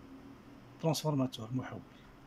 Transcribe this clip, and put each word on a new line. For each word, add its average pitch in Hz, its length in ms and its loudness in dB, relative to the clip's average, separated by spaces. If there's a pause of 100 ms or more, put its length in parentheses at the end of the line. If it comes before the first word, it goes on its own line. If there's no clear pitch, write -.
(800)
ترانسفورماتور 135 720 4
محول. 120 280 0 (460)